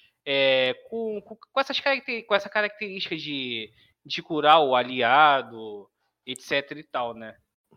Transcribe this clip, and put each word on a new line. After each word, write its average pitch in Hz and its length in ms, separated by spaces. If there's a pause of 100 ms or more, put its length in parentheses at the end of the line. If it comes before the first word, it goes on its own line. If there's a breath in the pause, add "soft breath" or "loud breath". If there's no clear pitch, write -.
(260 soft breath)
é, 135 480 (160)
com, 220 320
com, - 140
com - 240
essas 269 200
caracter-, 254 460
com 208 80
essa 202 140
característica 202 680
de, 131 560 (320 soft breath)
de 147 180
curar 151 380
o 135 160
aliado, 123 1120 (380)
et 127 160
cetera 143 380
e 151 40
tal, 120 300
né? 110 220 (400)